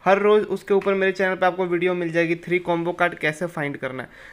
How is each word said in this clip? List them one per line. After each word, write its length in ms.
हर 140
रोज़ 240
उसके 300
ऊपर 200
मेरे 180
चैनल 240
पे 100
आपको 200
वीडियो 280
मिल 180
जाएगी। 240
थ्री 240
कॉम्बो 320
कार्ड 240
कैसे 300
फाइंड 320
करना 260
है, 60